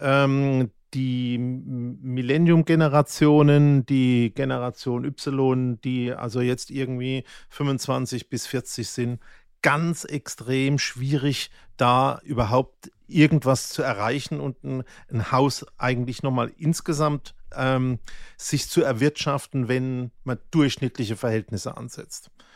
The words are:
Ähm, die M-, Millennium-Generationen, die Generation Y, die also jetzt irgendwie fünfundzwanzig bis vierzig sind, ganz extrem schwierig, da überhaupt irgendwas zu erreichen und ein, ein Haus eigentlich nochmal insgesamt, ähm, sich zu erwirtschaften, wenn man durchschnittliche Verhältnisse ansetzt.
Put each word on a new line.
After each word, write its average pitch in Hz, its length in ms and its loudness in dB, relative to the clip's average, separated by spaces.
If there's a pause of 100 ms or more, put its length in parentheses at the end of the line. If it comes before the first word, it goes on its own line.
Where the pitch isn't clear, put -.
Ähm, 139 680 2 (240)
die 123 420 -2
M-, 123 640 -6
Millennium-Generationen, 147 1800 4
die 127 480 2
Generation 123 720 -4
Y, 131 800 0
die 123 300 -4
also 123 280 -6
jetzt 123 300 -2
irgendwie 131 540 -4 (260)
fünfundzwanzig 131 800 -4
bis 120 160 -6
vierzig - 420 -6
sind, 120 320 -4 (420)
ganz 160 420 0
extrem 135 720 -2
schwierig, 135 720 -2 (260)
da 127 480 2
überhaupt 123 640 -2 (160)
irgendwas 147 640 4
zu - 140 -4
erreichen 127 580 -4
und 139 240 -8
ein, 131 200 -6 (260)
ein 113 220 -2
Haus 139 340 2 (120)
eigentlich 123 440 -4
nochmal 127 340 -2
insgesamt, 151 800 -2 (200)
ähm, 127 440 0 (380)
sich - 340 -4
zu 175 120 2
erwirtschaften, 139 840 -2
wenn 127 420 -2 (140)
man 127 140 -4 (120)
durchschnittliche 123 680 0
Verhältnisse - 600 -4
ansetzt. - 540 -16 (260)